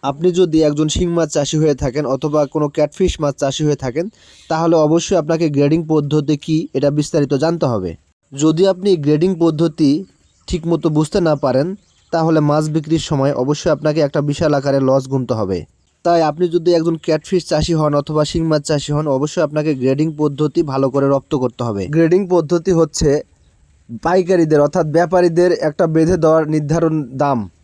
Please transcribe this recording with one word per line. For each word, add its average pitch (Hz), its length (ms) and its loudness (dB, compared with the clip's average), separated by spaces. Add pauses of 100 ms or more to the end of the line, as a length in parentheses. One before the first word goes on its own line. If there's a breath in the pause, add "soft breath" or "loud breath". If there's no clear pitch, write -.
আপনি 143 280 -2
যদি 170 320 2
একজন 151 260 2
শিং 175 200 -2
মাছ 170 200 0
চাষি 147 300 -2
হয়ে 151 160 2
থাকেন 139 320 -4
অথবা 147 400 -2
কোনো 151 220 -2
ক্যাটফিশ 151 520 -2
মাছ 143 140 -2
চাষি 139 300 -4
হয়ে 147 120 0
থাকেন, 135 300 -4 (420 soft breath)
তাহলে 165 280 2
অবশ্যই 160 400 2
আপনাকে 165 320 0
গ্রেডিং 143 400 2
পদ্ধতি 151 480 0
কী, 160 380 -2
এটা 139 160 0
বিস্তারিত 147 440 -2
জানতে 160 320 -2
হবে। 98 240 -2 (420)
যদি 156 340 2
আপনি 185 300 0
গ্রেডিং 156 340 2 (100)
পদ্ধতি 160 500 2 (580)
ঠিকমতো 165 400 -2
বুঝতে 156 320 0
না 160 160 2
পারেন, 135 300 0 (460)
তাহলে 160 280 2
মাছ 151 280 2
বিক্রির 156 300 -2
সময় 143 340 -2
অবশ্যই 143 380 -2
আপনাকে 151 300 0
একটা 143 200 0
বিশাল 147 340 -2
আকারে 139 260 0
লস 135 280 2
গুনতে 127 260 -2
হবে। 95 240 -2 (460)
তাই 170 180 4
আপনি 156 260 -2
যদি 170 260 0
একজন 165 280 0
ক্যাটফিশ 160 460 -2
চাষি 160 260 0
হন 151 200 2
অথবা 151 300 0
শিং 165 180 -4
মাছ 156 200 0
চাষি 147 300 -4
হন, 151 160 -2
অবশ্যই 147 340 -2
আপনাকে 151 320 -2
গ্রেডিং 135 340 0 (100)
পদ্ধতি 151 440 -2
ভালো 135 280 -2
করে 139 180 0
রপ্ত 139 260 -2
করতে 127 300 -4
হবে। 101 220 -4
গ্রেডিং 165 340 2 (100)
পদ্ধতি 175 420 0
হচ্ছে 160 360 0 (960)
পাইকারিদের 170 580 2
অর্থাৎ 156 260 2
ব্যাপারীদের 175 680 2
একটা 156 340 -2
বেঁধে 160 300 2
দেওয়ার 160 320 4
নির্ধারণ 156 460 0 (220)
দাম। 131 340 -2 (140)